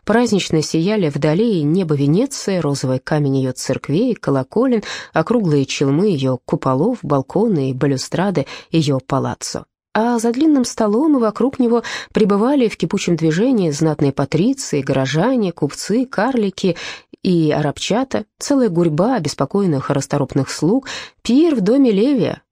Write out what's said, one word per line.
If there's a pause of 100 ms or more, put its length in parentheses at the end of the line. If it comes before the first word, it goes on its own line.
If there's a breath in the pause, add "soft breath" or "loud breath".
празднично
сияли
вдали
небо
Венеции,
розовый
камень
её
церквей,
колоколен, (320 loud breath)
округлые
челмы
её
куполов,
балконы
и
балюстрады (240 loud breath)
её
палаццо. (300)
А
за
длинным
столом
и
вокруг
него (320 loud breath)
пребывали
в
кипучем
движении
знатные
патриции,
горожане,
купцы,
карлики (460 loud breath)
и
арабчата, (140)
целая
гурьба
обеспокоенных
расторопных
слуг, (320 loud breath)
пир
в
доме
Левия,